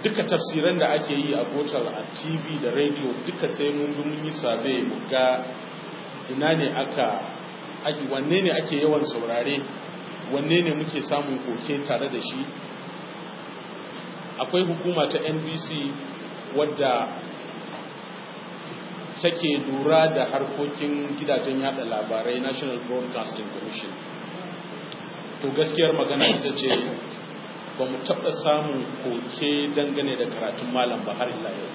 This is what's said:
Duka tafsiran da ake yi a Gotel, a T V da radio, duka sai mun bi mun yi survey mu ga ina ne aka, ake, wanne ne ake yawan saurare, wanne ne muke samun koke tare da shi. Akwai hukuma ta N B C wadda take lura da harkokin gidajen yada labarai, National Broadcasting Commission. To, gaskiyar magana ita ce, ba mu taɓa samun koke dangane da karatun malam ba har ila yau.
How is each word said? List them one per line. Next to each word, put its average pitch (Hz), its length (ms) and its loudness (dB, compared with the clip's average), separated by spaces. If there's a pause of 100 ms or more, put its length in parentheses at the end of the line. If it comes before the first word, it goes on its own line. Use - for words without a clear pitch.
Duka 214 200 2
tafsiran 165 560 2
da 147 160 4
ake - 160 0
yi 139 240 2
a 120 80 2
Gotel, 139 440 0
a 107 160 -4 (120)
T - 120 -8 (120)
V 151 240 -4
da 120 80 2
radio, 139 400 2 (140)
duka 160 220 -2
sai 147 240 0
mun 147 200 0
bi 147 120 -2
mun 151 200 -2
yi 156 80 -2
survey 123 500 0
mu 123 140 0 (140)
ga 127 340 6 (880)
ina 147 260 4
ne 151 160 4
aka, 131 380 2 (760)
ake, 151 260 -2
wanne 147 320 4
ne 175 80 6
ake - 280 2
yawan 151 240 6
saurare, 120 560 0 (720)
wanne 147 320 4
ne 160 120 4
muke 156 280 -2
samun 143 360 0
koke 135 480 -2
tare 127 200 2
da 123 120 -2
shi. 135 260 -2 (1900)
Akwai 180 240 4
hukuma 170 440 2
ta 151 120 2
N 156 240 0
B 160 80 -4
C 151 400 -2 (640)
wadda 139 640 2 (2000)
take 170 340 4 (160)
lura 156 400 8
da 135 140 4 (100)
harkokin 143 800 0
gidajen 135 460 2
yada 135 240 0
labarai, 113 560 0
National 131 380 -2 (100)
Broadcasting 117 680 -4
Commission. 104 360 -6 (1500)
To, 139 160 -2
gaskiyar 156 400 4
magana 139 320 4
ita 139 240 2
ce, 131 160 0 (1080)
ba 131 80 0
mu 131 180 -4
taɓa - 280 0 (120)
samun 151 400 4 (160)
koke 127 520 -2 (240)
dangane 139 420 0
da 120 100 2
karatun 113 460 -4
malam 120 320 2
ba - 80 -2
har 123 160 0
ila 110 200 -4
yau. 98 260 -6